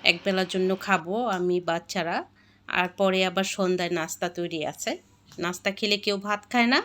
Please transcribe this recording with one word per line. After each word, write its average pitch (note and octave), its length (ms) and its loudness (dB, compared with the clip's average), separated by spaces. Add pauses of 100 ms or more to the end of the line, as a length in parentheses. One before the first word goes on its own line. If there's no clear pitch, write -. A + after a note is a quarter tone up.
একবেলার F#3 440 2
জন্য F#3 280 0
খাবো F#3 400 -2 (140)
আমি F3+ 320 0
বাচ্চারা। E3+ 560 -2 (520)
আর F3+ 180 0 (100)
পরে F#3+ 280 4
আবার F#3 280 0
সন্ধ্যায় F3+ 400 0
নাস্তা E3 360 -2
তৈরি E3+ 360 -4
আছে, - 260 -4 (460)
নাস্তা F3+ 340 -2
খেলে G#3 260 0
কেউ G3+ 200 0
ভাত G3+ 320 -4
খায় A#3+ 240 4
না। - 120 4